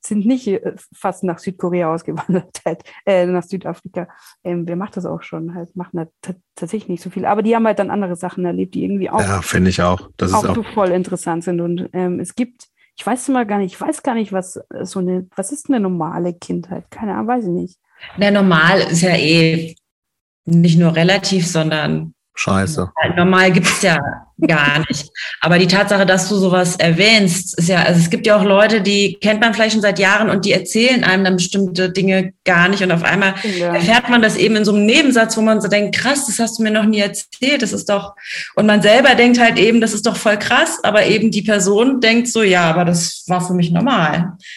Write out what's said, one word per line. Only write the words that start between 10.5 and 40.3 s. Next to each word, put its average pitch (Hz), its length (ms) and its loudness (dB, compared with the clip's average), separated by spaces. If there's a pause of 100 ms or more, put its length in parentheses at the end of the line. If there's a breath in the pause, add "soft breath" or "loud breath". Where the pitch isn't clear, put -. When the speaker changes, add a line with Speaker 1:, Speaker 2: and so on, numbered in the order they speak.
Speaker 2:
auch - 40 0
Speaker 1:
so 233 80 -4
voll 196 280 -2
interessant 175 540 -4
sind. 175 160 -4
Und, 175 320 -6
ähm, 180 280 -4
es 180 140 -12
gibt, - 340 -8 (280)
ich - 100 -10
weiß 254 220 -4
immer 254 160 0
gar 208 140 -4
nicht, 190 160 -4
ich - 60 -16
weiß 302 220 -6
gar 262 120 -4
nicht, 214 180 -4
was, 185 240 -8
äh, - 280 -14
so 185 140 -10
eine, 185 380 -4
was 190 160 -8
ist - 160 -14
eine 254 120 0
normale 175 540 -4
Kindheit? 175 560 -10
Keine 208 240 -8
Ahnung, 214 140 -6
weiß 247 160 -2
ich 180 60 -4
nicht. 175 280 -6 (380 loud breath)
Speaker 3:
Na, 202 140 2
normal 185 500 4
ist 165 220 0
ja 180 140 2
eh 165 600 2 (680)
nicht 170 340 4
nur 165 180 4
relativ, 185 500 2
sondern 156 680 -4 (200)
Speaker 2:
Scheiße. 95 560 -2 (260)
Speaker 3:
normal 185 360 4
gibt's 175 300 0
ja 170 160 2 (460)
gar 147 340 2 (100)
nicht. - 200 -8 (320 loud breath)
Aber 175 180 4
die 185 100 4
Tatsache, 202 380 2
dass 185 220 2
du 208 80 0
sowas 180 400 2
erwähnst, 185 840 2
ist 170 100 2
ja, 175 140 2
also 175 180 4
es 165 100 2
gibt 226 160 -2
ja 208 100 6
auch 196 80 4
Leute, 208 360 4
die 202 400 0
kennt 214 200 0
man 226 140 2
vielleicht 220 180 0
schon 220 100 0
seit 196 160 0
Jahren 202 320 2
und 185 140 -2
die 208 80 0
erzählen 233 520 0
einem 185 200 2
dann 185 120 2
bestimmte 180 560 -2
Dinge 190 400 0 (120)
gar 180 240 4
nicht 196 140 0
und 185 80 0
auf 170 140 0
einmal 190 300 0 (100)
Speaker 1:
Ja. 175 300 -4
Speaker 3:
erfährt 220 340 2
man 240 140 4
das 214 140 2
eben - 200 2
in 214 80 2
so 208 100 2
einem 208 120 4
Nebensatz, 240 500 2
wo 220 60 0
man 220 180 2
so 214 80 -4
denkt, 202 260 0
„Krass, 285 320 -2
das 208 120 -6
hast 226 200 -4
du 226 60 0
mir 214 60 0
noch 214 160 0
nie 214 140 2
erzählt, 254 600 -4
das 214 100 -4
ist 202 160 -8
doch“, 202 260 -4 (420 loud breath)
und 214 100 2
man 208 160 4
selber 240 320 6
denkt 240 240 4
halt 233 200 2
eben, 226 220 4
„Das 220 120 0
ist 208 140 -4
doch 226 100 -2
voll 208 220 0